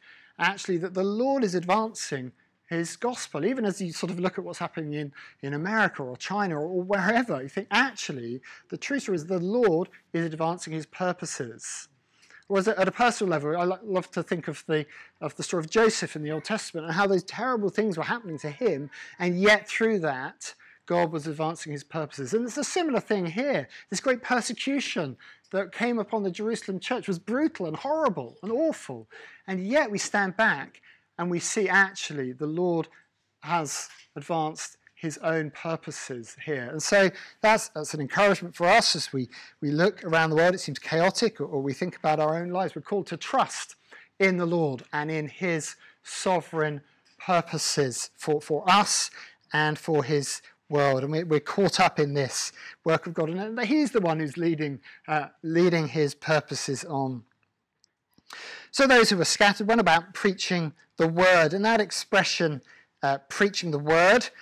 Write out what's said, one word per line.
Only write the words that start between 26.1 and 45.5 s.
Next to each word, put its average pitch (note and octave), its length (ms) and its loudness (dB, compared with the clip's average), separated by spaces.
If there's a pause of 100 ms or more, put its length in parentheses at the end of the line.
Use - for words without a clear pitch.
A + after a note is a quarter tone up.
the F#3+ 80 -2
Jerusalem G#3 480 -4
church A3 300 -4
was F3+ 100 -2
brutal A#3 480 -2
and D#3 100 -6
horrible A#3+ 680 -2
and G#3+ 80 -6
awful, A3+ 560 -4 (400)
and F#3 180 -4
yet C4 240 2
we G3+ 80 -2
stand G3 380 -2
back G3 460 0 (360)
and F3 120 -2
we F3 80 0
see F#3 300 0
actually F#3 640 2
the C#3 140 -6
Lord E3 420 0 (540)
has D#3 480 -4 (260)
advanced D#3 640 -6 (160)
his D#3 240 -8
own D#3+ 320 -2
purposes C#3+ 840 -10 (100)
here. C3 260 -6
And D#3 120 -8
so G3 280 4 (320)
that's, A3 260 4
that's D3+ 240 -10
an D3+ 80 -6
encouragement F3 540 2
for F3 120 0
us G#3 300 6
as - 160 -6
we, B2+ 160 -4 (320)
we D3 100 -2
look F3 320 2
around D#3+ 280 2
the D3+ 60 2
world. F3 180 6
It F3+ 60 -6
seems C#3+ 180 -8
chaotic, F#3 600 0
or, C#3+ 60 -6
or C#3+ 160 -4
we C#3 140 -4
think F3+ 220 -6
about D#3 240 0
our D#3 180 2
own F3 120 -6
lives. F3+ 240 -4
We're D#3 80 -12
called G3+ 260 -4
to E3 100 -6
trust - 580 -2 (420)
in F#3+ 200 4
the F3 80 0
Lord D#3+ 360 0 (120)
and D3+ 160 -4
in D3+ 180 -4
his - 480 -4 (260)